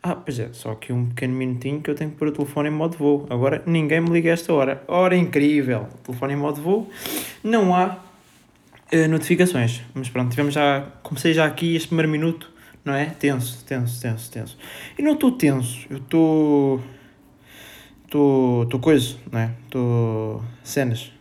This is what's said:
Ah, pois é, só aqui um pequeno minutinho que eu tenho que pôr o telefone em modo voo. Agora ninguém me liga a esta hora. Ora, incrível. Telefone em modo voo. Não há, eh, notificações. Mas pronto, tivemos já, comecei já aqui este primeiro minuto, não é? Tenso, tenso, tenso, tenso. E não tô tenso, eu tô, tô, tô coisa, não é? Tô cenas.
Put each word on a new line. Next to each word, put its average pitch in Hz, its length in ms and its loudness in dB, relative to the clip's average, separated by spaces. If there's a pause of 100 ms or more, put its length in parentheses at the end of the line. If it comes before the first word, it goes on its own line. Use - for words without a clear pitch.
Ah, 175 140 -4
pois 135 240 -8
é, - 120 -6
só 110 200 -10
aqui 110 200 -10
um 123 140 -2
pequeno 127 280 -4
minutinho 131 460 -4
que 151 80 -6
eu 147 60 -2
tenho 151 160 -6
que 151 60 -16
pôr 151 100 -2
o 147 60 0
telefone 147 360 -2
em 151 40 -2
modo 165 240 -2
voo. 143 340 2
Agora 131 340 0
ninguém 160 360 2
me 170 100 0
liga 165 180 2
a 165 40 4
esta 170 200 0
hora. 139 360 2
Ora, 180 280 4
incrível. 143 720 2 (160)
Telefone 131 320 -6
em - 20 -2
modo 143 240 -4
voo. 202 300 -2 (540)
Não 208 280 4
há, 185 260 2 (920)
eh, 160 160 4
notificações. 160 760 2 (120)
Mas 131 140 -8
pronto, 127 220 -2
tivemos 143 220 0
já, 143 360 0 (140)
comecei 160 300 -2
já 156 140 4
aqui 165 300 -2
este 160 120 -4
primeiro 160 220 0
minuto, 160 400 -2 (340)
não 143 80 -4
é? 139 140 -2
Tenso, 139 580 -4
tenso, 123 360 -4
tenso, 113 300 -8
tenso. - 280 -14 (400)
E 285 40 -2
não 294 140 2
tô 269 140 4
tenso, 135 580 0
eu 135 120 -10
tô, 151 800 2 (1300)
tô, 131 580 4
tô 127 120 -2
coisa, 135 360 4 (160)
não 117 80 -2
é? 113 120 -2 (180)
Tô 113 680 0 (240)
cenas. 123 560 -2